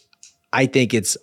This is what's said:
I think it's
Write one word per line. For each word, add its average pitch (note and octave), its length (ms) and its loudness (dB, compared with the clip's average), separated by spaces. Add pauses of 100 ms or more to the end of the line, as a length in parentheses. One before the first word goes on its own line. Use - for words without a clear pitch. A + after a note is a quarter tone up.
(520)
I C3 160 0
think B2+ 260 0
it's G#2+ 300 -2